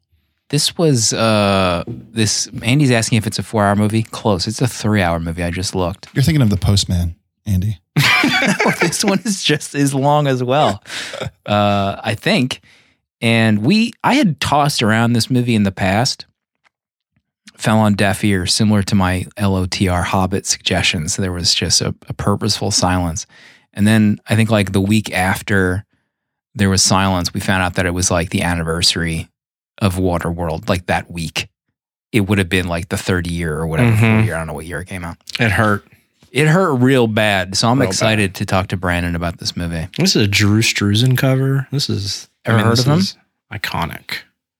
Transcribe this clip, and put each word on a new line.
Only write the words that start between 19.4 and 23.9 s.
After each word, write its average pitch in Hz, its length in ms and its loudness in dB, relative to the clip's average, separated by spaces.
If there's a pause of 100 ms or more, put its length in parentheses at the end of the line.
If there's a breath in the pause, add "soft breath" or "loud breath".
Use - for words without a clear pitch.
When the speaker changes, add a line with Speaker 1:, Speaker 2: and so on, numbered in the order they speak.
Speaker 1:
O 90 100 0
T 95 220 -2
R 87 140 0
Hobbit 95 440 -2
suggestions. - 680 -2
There 95 160 -4
was 87 220 -2
just - 260 0
a, - 140 -2 (140)
a - 60 -10
purposeful 101 560 -2
silence. 90 560 0 (480 loud breath)
And 104 120 2
then 107 320 4 (100)